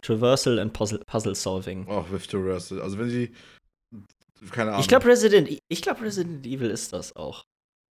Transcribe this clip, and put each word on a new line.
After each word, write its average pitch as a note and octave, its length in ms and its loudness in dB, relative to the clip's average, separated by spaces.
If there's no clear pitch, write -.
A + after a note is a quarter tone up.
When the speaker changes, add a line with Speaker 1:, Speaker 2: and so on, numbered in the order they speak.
Speaker 1:
traversal A#2+ 580 4
and G#2+ 140 -4
puzzle, G#2 320 -4
puzzle G#2+ 300 -4
solving.“ F#2+ 520 -6
Speaker 2:
Oh, G2 240 -4
with F#2+ 160 -6
traversal. F#2+ 540 -4
Also G2 160 -6
wenn A#2+ 140 -2
sie... A#2+ 200 -2
Keine A2 200 -2
Ahnung. G2+ 100 0
Speaker 1:
Ich - 60 0
glaub, B3 180 6
Resident G#3+ 460 8
E-, - 80 -8
ich E3+ 140 -6
glaub, - 180 -2
Resident E3+ 460 -6
Evil B2 240 -2
ist - 220 -6
das - 220 -8
auch. - 280 -12